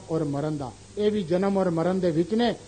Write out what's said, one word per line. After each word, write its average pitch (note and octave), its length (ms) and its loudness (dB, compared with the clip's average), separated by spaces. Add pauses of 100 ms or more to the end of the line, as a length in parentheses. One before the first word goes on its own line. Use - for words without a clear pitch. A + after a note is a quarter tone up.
(100)
ਔਰ D#3+ 140 0
ਮਰਨ D3 320 -2
ਦਾ। C3+ 140 -6 (280)
ਇਹ G#3 120 2
ਵੀ G#3 120 0
ਜਨਮ F#3 360 2
ਔਰ F#3 120 2
ਮਰਨ E3+ 300 2
ਦੇ F3+ 100 2
ਵਿੱਚ F3 240 0
ਨੇ, A3+ 200 2 (140)